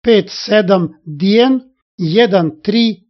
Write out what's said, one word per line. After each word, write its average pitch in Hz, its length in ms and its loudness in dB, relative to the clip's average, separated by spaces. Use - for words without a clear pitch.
pet 208 280 2
sedam 190 580 0
dien 214 540 0
jedan 180 520 0
tri 220 340 0